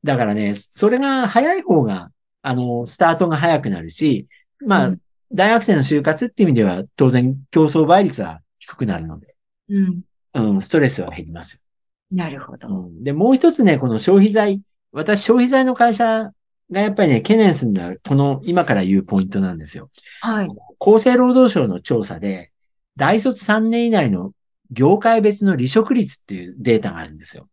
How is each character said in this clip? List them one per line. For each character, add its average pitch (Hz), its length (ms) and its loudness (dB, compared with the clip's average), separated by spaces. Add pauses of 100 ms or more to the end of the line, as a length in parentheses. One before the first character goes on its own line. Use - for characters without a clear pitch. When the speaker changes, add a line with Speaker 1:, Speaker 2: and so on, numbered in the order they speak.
Speaker 1:
だ 143 140 0
か 120 80 0
ら 104 100 -2
ね、 104 200 -4
そ - 340 -2
れ 247 100 2
が 269 300 -2
早 277 260 0
い 381 80 -6
方 151 220 2
が、 95 260 -8 (320)
あ 131 120 -4
の、 120 320 -4
ス - 100 -10
タ 170 140 4
ー 160 80 -2
ト 180 100 2
が 156 80 -2
早 156 240 0
く 117 100 -6
な 90 100 -6
る 80 80 -14
し、 139 380 -2 (320)
ま 208 240 0
あ、 156 60 0
Speaker 2:
う - 40 -2
ん。 180 80 -8 (320)
Speaker 1:
大 202 180 0
学 226 140 0
生 196 120 2
の 139 60 2
就 143 200 0
活 156 240 -2
っ - 20 -8
て - 140 -2
い 185 40 4
う - 40 2
意 - 20 2
味 117 60 2
で 107 60 2
は、 95 200 -2 (120)
当 131 140 4
然 127 260 0 (140)
競 156 140 4
争 151 220 2
倍 190 180 4
率 123 180 -6
は 80 180 -12 (180)
低 - 180 -20
く 127 100 -6
な 90 120 -4
る 80 80 -12
の 80 120 -14
で。 - 160 -20 (340)
Speaker 2:
う 202 120 -2
ん。 180 220 -2 (320)
Speaker 1:
う 110 200 0
ん、 95 60 0
ス - 80 -14
ト 160 120 2
レ 135 80 4
ス 95 140 -4
は 85 80 -10
減 80 160 -14
り 80 60 -16
ま 82 120 -16
す - 100 -18
よ。 - 60 -20 (520)
Speaker 2:
な 175 180 -6
る 135 100 -14
ほ - 160 -18
ど。 120 120 -18
Speaker 1:
う 92 180 -8
ん。 82 160 -18
で、 139 100 -4
も 202 200 2
う - 20 6
一 247 180 4
つ 240 120 0
ね、 156 140 4
こ 127 100 -2
の 110 100 -2
消 196 200 4
費 202 140 6
財、 202 300 0 (300)
私、 202 320 -2
消 247 140 4
費 247 100 4
財 262 160 2
の 254 100 0
会 240 200 2
社 220 360 -2 (400)
が 185 100 -2
や 208 80 0
っ 202 60 -4
ぱ 202 100 2
り 160 60 4
ね、 113 100 2
懸 220 160 2
念 202 180 4
す 135 100 -4
る 110 80 -2
の 92 100 -2
は、 90 140 -10 (100)
こ 143 80 0
の 139 300 0
今 175 200 0
か 123 100 0
ら 98 100 0
言 98 160 2
う 95 40 -12
ポ 98 160 0
イ 95 40 -2
ン 92 40 -6
ト 101 120 -4
な 92 140 -2
ん 82 40 -12
で 78 80 -16
す - 100 -18
よ。 - 140 -20 (300)
Speaker 2:
は 214 240 -4
い。 160 40 -8 (320)
Speaker 1:
厚 214 180 6
生 247 180 2
労 247 180 2
働 254 180 4
省 139 140 0
の 90 140 -6
調 113 240 -2
査 82 160 -12
で、 95 320 -8 (440)
大 165 240 0
卒 254 240 -4
三 220 260 0
年 233 160 0
以 233 40 0
内 165 200 2
の 95 220 -4 (380)
業 139 280 4
界 226 220 2
別 208 240 0
の 185 120 2
離 127 100 -2
職 220 280 0
率 - 260 -2
っ - 40 -20
て 101 100 -14
い 90 140 -12
う 92 100 -20
デ 117 200 2
ー - 40 -2
タ 92 100 -6
が 82 60 -12
あ 80 60 -12
る 76 60 -18
ん 78 80 -20
で - 60 -20
す - 120 -20
よ。 - 160 -20